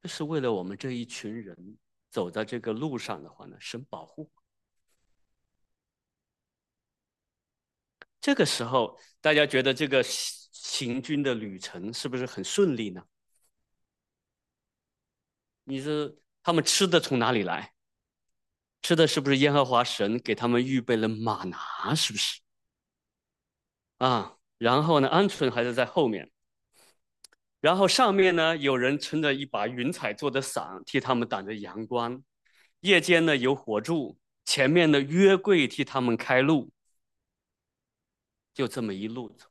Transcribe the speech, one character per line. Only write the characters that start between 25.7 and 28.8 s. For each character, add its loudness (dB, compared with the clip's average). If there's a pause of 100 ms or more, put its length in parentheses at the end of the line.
在 0
后 0
面。 -6 (1300)
然 2
后 4
上 4
面 4
呢， 2
有 0
人 0